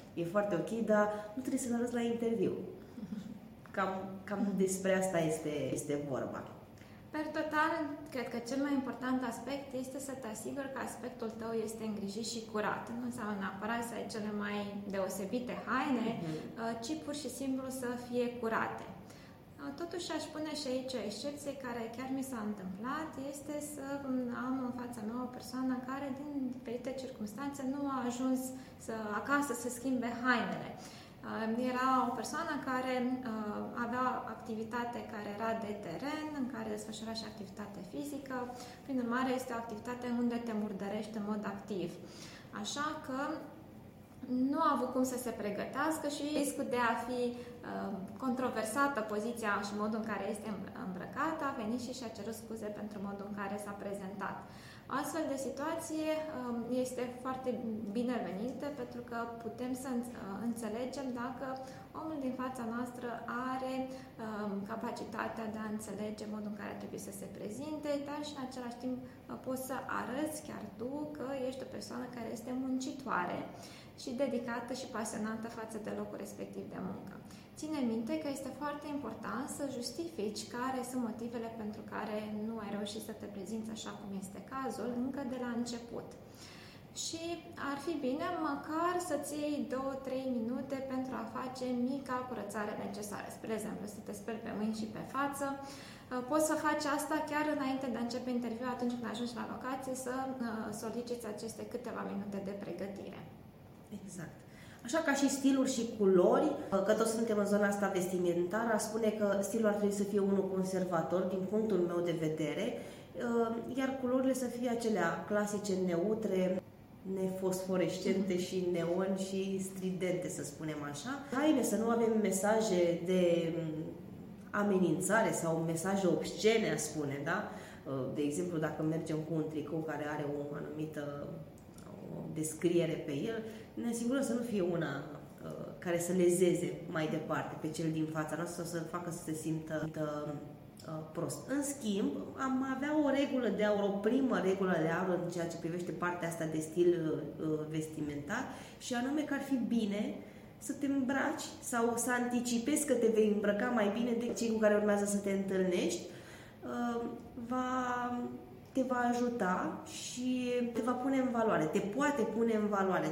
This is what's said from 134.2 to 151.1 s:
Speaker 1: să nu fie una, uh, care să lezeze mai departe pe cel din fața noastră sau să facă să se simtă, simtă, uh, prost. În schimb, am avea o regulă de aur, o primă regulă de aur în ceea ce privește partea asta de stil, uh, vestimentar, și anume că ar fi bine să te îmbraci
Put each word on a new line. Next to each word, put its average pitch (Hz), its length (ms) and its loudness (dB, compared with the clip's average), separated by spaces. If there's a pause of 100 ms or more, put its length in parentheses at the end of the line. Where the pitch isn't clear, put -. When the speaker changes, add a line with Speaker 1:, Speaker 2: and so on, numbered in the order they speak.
Speaker 1:
să 233 100 0
nu 240 80 0
fie 202 200 0
una, 156 420 0 (400)
uh, - 60 -8 (300)
care 170 200 2
să 180 140 0
lezeze 175 680 6 (100)
mai 156 160 0
departe 156 540 -2
pe 160 80 -2
cel 165 220 0
din 156 220 0
fața 151 220 -2
noastră 175 280 -4
sau 165 160 -2
să 160 60 -4
facă 170 260 -4
să 165 120 -4
se 156 100 -2
simtă, 156 500 -2
simtă, 151 520 -2 (520)
uh, 160 60 -6 (200)
prost. 151 240 -2 (120)
În 285 140 2
schimb, 214 460 2 (280)
am 262 380 2
avea 285 160 0 (140)
o 277 40 6
regulă 262 460 4
de 208 80 4
aur, 202 200 6
o 196 140 4
primă 226 460 6
regulă 190 380 6
de 160 80 4
aur 175 340 4
în 170 80 0
ceea 165 160 0
ce - 100 -4
privește 170 340 -2
partea 175 360 0
asta 165 240 -2
de 156 80 2
stil, 160 640 6 (180)
uh, 156 180 2 (100)
vestimentar, 156 760 -2 (340)
și - 160 -6
anume 269 280 2
că - 120 0
ar 269 80 0
fi - 140 2 (120)
bine 220 480 2 (440)
să - 140 -4
te - 120 -2
îmbraci 277 580 2 (180)